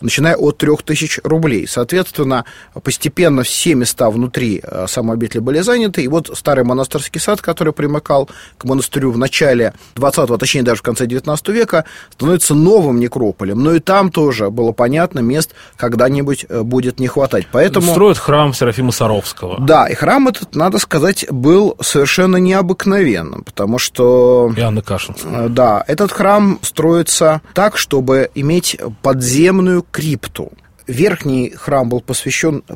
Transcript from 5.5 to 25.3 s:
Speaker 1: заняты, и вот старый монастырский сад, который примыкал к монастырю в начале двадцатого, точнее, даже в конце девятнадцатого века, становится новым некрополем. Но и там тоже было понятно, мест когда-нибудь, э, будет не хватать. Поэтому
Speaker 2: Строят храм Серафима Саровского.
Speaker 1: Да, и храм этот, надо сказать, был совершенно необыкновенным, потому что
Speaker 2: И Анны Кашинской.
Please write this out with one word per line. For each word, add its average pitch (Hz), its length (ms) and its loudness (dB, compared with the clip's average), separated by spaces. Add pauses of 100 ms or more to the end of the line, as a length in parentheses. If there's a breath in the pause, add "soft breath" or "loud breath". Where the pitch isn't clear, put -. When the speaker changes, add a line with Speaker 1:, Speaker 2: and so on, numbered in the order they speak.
Speaker 1:
заняты, 214 420 0
и 185 60 -2
вот 156 260 -2
старый 135 300 0
монастырский 131 560 -4
сад, 208 200 -2
который 160 320 -2
примыкал 147 560 -2 (300 loud breath)
к - 60 -18
монастырю 135 460 -2
в 117 60 -2
начале 123 560 2 (220 loud breath)
двадцатого, 127 440 0
точнее, 135 260 -2
даже 117 160 0
в - 20 -20
конце 123 240 -2
девятнадцатого 147 480 -4
века, 196 300 0 (260 loud breath)
становится 156 440 0
новым 156 440 4
некрополем. 113 640 -2
Но 160 120 2
и 165 60 2
там 190 300 2
тоже 120 400 0
было 117 220 0
понятно, 139 480 0
мест 135 320 0 (240 loud breath)
когда-нибудь, 135 720 0
э, 113 140 -4
будет 123 360 -2
не 131 80 -2
хватать. 123 460 0
Поэтому 175 400 2
Speaker 2:
Строят 185 260 4
храм 147 340 2
Серафима 123 400 0
Саровского. 101 680 -4
Speaker 1:
Да, 139 260 6
и - 80 -2
храм 254 340 2
этот, - 260 -8
надо 190 240 0
сказать, 170 520 -2
был 156 500 4
совершенно 185 580 2
необыкновенным, 185 1080 0
потому 107 340 -4
что 123 800 4
Speaker 2:
И 117 40 -4
Анны 107 220 0
Кашинской. - 480 -8